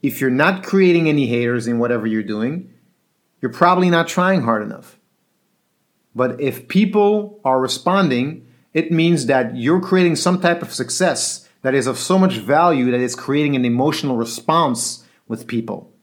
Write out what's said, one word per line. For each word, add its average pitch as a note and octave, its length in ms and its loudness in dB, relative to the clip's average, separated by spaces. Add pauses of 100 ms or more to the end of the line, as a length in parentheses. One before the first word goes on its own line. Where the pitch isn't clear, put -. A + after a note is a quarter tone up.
if C3+ 180 -4
you're C3 100 0
not E3 320 0
creating F3 460 2
any D3 180 2
haters A#2+ 400 -2
in A#2 120 -2
whatever A#2 280 -2
you're A2 160 -2
doing, A2 500 -6 (680)
you're A2+ 120 -6
probably F3+ 380 2
not E3+ 160 2
trying F3+ 360 0
hard A2+ 200 0
enough. - 360 -14 (1160)
But B2 260 -2
if C3+ 280 -6
people G#3 760 2
are C3 160 2
responding, D3 840 0 (300)
it D#3+ 160 -2
means E3 320 2
that B2 320 0
you're D3 240 0
creating F3+ 360 2
some F3+ 220 0
type E3+ 220 0
of - 140 -12
success - 760 -4 (140)
that C3 120 0
is B2+ 120 2
of B2+ 120 -4
so F#3 200 0
much F#3 160 4
value C#3 560 2
that B2 100 0
it's B2 140 -2
creating C#3+ 420 -2
an B2+ 80 0
emotional B2+ 540 0
response B2+ 840 -2 (240)
with A2+ 200 -10
people. A2 560 -8